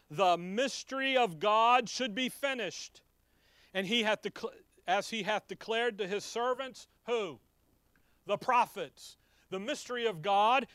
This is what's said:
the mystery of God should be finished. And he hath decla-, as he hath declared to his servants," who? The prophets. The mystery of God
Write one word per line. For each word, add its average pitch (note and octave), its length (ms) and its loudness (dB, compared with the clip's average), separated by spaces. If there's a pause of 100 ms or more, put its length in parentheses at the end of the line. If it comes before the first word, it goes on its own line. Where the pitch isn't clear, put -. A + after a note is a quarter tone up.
(120)
the F3 260 4
mystery C4 800 -2
of G#3 240 2
God A3+ 480 4
should A#3+ 260 -4
be B3+ 140 -2
finished. A#3+ 760 -6 (720)
And F#3+ 140 -2
he A3+ 160 2
hath G#3 200 0
decla-, - 380 -10 (240)
as F#3+ 240 0
he A3 140 -4
hath G3+ 240 -4
declared A3+ 500 -4
to G3 100 -4
his G3 180 -6
servants," B3 640 -4 (180)
who? G3+ 340 -4 (840)
The G3+ 120 -2
prophets. G3+ 800 -2 (320)
The F#3+ 100 -6
mystery A#3+ 460 -4
of F#3+ 160 -2
God G#3 540 4